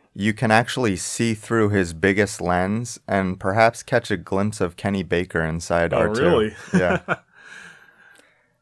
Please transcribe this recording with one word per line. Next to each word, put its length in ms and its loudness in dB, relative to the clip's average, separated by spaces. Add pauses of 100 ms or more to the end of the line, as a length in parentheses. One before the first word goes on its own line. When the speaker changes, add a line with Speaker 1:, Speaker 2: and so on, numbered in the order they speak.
(140)
Speaker 1:
you 180 0
can 200 -2
actually 420 2
see 400 -2
through 360 0
his 220 0
biggest 480 0
lens 680 -2
and 320 -2
perhaps 420 2
catch 300 -2
a 40 2
glimpse 440 -2
of 160 -2
Kenny 260 -2
Baker 400 -2
inside 500 0
Speaker 2:
Oh, 60 2
Speaker 1:
R 160 2
two. 80 0
Speaker 2:
really? 320 2 (180)
Speaker 1:
Yeah. 340 2
Speaker 2:
<laughs> 100 -2 (1500)